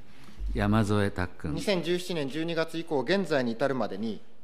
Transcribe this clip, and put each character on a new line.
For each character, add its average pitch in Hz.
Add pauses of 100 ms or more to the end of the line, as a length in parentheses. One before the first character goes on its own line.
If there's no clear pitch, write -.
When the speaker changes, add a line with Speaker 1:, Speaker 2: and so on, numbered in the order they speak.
(560)
Speaker 1:
山 107
添 101
拓 92
君。 151
Speaker 2:
二 170
千 180
十 175
七 175
年 143
十 156
二 170
月 160
以 165
降、 143
現 175
在 143
に 120
至 135
る 135
ま 110
で 98
に、 104 (220)